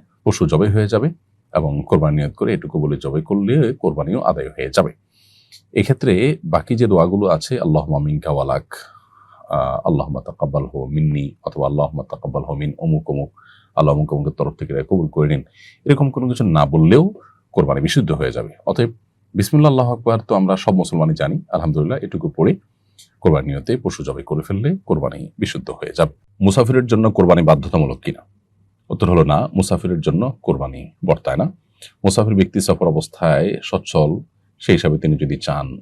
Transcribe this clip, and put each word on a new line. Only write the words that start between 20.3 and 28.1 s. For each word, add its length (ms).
আমরা 220
সব 160
মুসলমানই 420
জানি, 260
আলহামদুলিল্লাহ, 500
এটুকু 340
পড়ে 200
কোরবানি 260
নিয়তে 300
পশু 280
জবাই 180
করে 200
ফেললে 340
কোরবানি 520
বিশুদ্ধ 320
হয়ে 260
যাবে। 160
মুসাফিরের 460
জন্য 240
কোরবানি 320
বাধ্যতামূলক 580
কিনা? 200